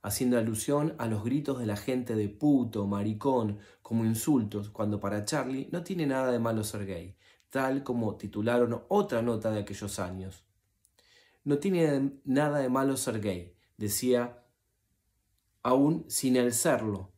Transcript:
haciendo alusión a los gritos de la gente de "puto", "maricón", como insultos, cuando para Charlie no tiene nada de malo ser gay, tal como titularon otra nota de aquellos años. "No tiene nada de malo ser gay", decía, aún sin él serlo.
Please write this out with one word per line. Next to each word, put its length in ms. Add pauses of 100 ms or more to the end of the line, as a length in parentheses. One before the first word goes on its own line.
haciendo 340
alusión 600
a 80
los 180
gritos 340
de 80
la 100
gente 380
de 140
"puto", 580
"maricón", 720 (220)
como 240
insultos, 640
cuando 320
para 240
Charlie 480
no 100
tiene 240
nada 240
de 80
malo 240
ser 220
gay, 320 (320)
tal 360
como 320
titularon 720
otra 340
nota 280
de 100
aquellos 380
años. 460 (1000)
"No 140
tiene 640
nada 340
de 100
malo 300
ser 220
gay", 340 (240)
decía, 640 (1200)
aún 460
sin 280
él 180
serlo. 640